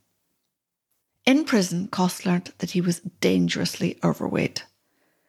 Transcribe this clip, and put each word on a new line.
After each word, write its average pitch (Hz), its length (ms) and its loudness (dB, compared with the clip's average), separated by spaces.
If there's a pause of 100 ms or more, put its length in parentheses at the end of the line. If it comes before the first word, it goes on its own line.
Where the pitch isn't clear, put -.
(1300)
In 277 180 4
prison, 185 440 0
Cos - 360 -2
learned 180 340 0
that 175 120 -6
he 180 100 0
was 175 200 0 (200)
dangerously 180 840 0
overweight. - 600 -2 (640)